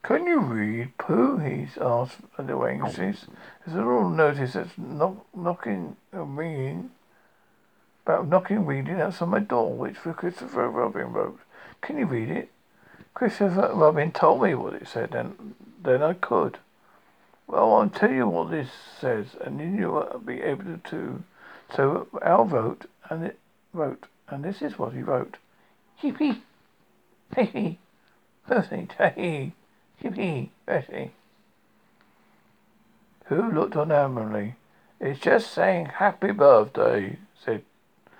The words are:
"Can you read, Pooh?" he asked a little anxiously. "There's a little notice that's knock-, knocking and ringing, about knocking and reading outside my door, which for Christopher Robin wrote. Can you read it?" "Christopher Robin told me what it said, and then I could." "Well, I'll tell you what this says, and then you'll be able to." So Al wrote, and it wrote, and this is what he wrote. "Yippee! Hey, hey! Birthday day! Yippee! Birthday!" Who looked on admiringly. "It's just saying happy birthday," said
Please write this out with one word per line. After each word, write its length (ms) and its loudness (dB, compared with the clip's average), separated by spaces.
"Can 240 2
you 120 4
read, 580 -2
Pooh?" 400 2
he 300 -4
asked 400 -2
a 60 -8
little 220 -2
anxiously. 680 -4
"There's 120 -6
a 40 -2
little 280 2
notice 440 2
that's 240 -8
knock-, 560 -4
knocking 640 -6
and 260 -8
ringing, 540 -6
about 220 2
knocking 300 2
and 100 0
reading 320 -2
outside 300 -2
my 100 2
door, 340 0
which 240 -6
for 160 -8
Christopher 560 -4
Robin 440 -4
wrote. 260 -4
Can 180 -8
you 80 -2
read 240 -4
it?" 220 -6
"Christopher 600 0
Robin 380 4
told 300 4
me 140 4
what 180 -4
it 160 -12
said, 260 -4
and 400 -8
then 220 4
I 100 2
could." 440 0
"Well, 260 4
I'll 160 6
tell 220 2
you 160 2
what 240 0
this 200 -4
says, 400 -4
and 200 -8
then 180 -4
you'll 480 -2
be 160 -6
able 380 -4
to." 440 -8
So 340 2
Al 240 6
wrote, 440 -2
and 140 -6
it 160 -10
wrote, 340 -6
and 140 -8
this 180 -6
is 160 -6
what 160 -4
he 80 -8
wrote. 360 -2
"Yippee! 400 0
Hey, 120 4
hey! 320 -4
Birthday 400 0
day! 560 0
Yippee! 480 -4
Birthday!" 460 -4
Who 260 0
looked 240 0
on 160 0
admiringly. 640 0
"It's 200 -4
just 320 4
saying 340 2
happy 460 0
birthday," 840 6
said 280 -4